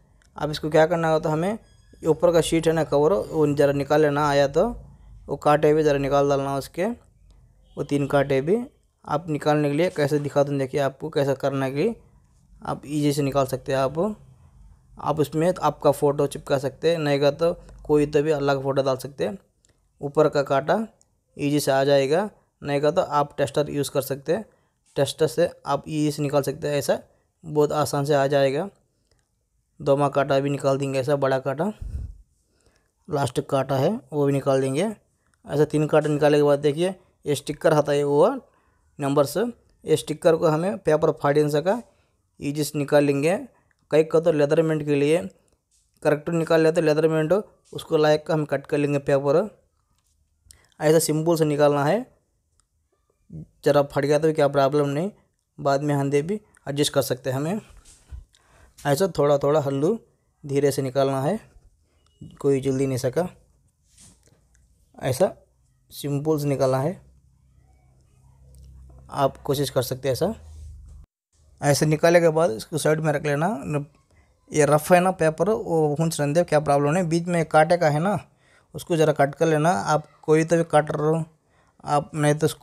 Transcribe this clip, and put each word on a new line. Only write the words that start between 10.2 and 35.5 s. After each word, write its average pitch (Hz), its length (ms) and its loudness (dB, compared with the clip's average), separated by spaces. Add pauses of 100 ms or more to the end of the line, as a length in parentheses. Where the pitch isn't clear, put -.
दूँ, 143 140 -2
देखिए 135 240 -4
आपको 139 280 -6
कैसा 139 260 -2
करना 135 300 -4
है 131 60 -4
कि 196 240 -2 (680)
आप - 260 -10
ईजी 147 260 0
से 147 80 -2
निकाल 139 240 0
सकते 131 260 -8
हैं। 135 80 0
आप, 147 180 -2 (1000)
आप 151 220 -4
उसमें 160 320 0
आपका 147 400 0
फ़ोटो 143 360 0
चिपका 143 300 -4
सकते 139 340 -2
हैं, 170 60 0
नहीं 143 240 0
का 143 120 2
तो 170 180 0 (340)
कोई 147 200 2
तो 147 180 2
भी 156 80 0
अल्लाह 139 240 0
का 131 60 -6
फ़ोटो 135 200 -2
डाल 131 160 -2
सकते - 280 -8
हैं। 202 120 -8 (640)
ऊपर 147 280 2
का - 140 0
कांटा 151 340 0 (600)
ईजी 147 220 0
से 139 120 0
आ 135 120 2
जाएगा, 143 460 2 (320)
नहीं 143 200 -2
का 147 100 2
तो 185 100 0
आप 143 360 -2
टेस्टर 147 320 -2
यूज़ 143 220 -4
कर 143 120 -2
सकते 156 300 -6
हैं, 214 120 -4 (500)
टेस्टर 143 320 0
से - 220 0 (160)
आप 139 220 -4
ईजी 151 240 -2
से 151 120 -6
निकाल 143 200 0
सकते 139 240 -8
हैं। 147 80 -4
ऐसा - 240 -2 (440)
बहुत 151 300 0
आसान 143 320 -2
से 151 100 0
आ 139 120 2
जाएगा। 139 420 0 (1080)
दोमा 143 300 2
कांटा 139 300 0
भी 143 100 -2
निकाल 139 280 -2
देंगे, 135 220 -4
ऐसा 143 180 0
बड़ा 135 220 0
कांटा, 147 320 -6 (1400)
लास्ट 139 420 -4
कांटा 135 280 -2
है 143 120 0 (220)
वो 147 140 0
भी 139 80 2
निकाल 135 280 0
देंगे। 147 300 -2 (540)
ऐसा 151 200 0